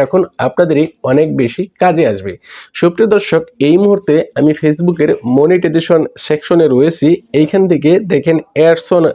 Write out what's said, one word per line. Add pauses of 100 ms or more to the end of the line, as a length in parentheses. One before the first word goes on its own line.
রাখুন, (260)
আপনাদেরই (260)
অনেক (140)
বেশি (180)
কাজে
আসবে। (460)
সুপ্রিয়
দর্শক, (280)
এই
মুহূর্তে (240)
আমি (100)
Facebook-এর (260)
মনিটাইজেশন (240)
সেকশনে (100)
রয়েছি। (320)
এইখান (100)
থেকে (220)
দেখেন (300)
ads
on (120)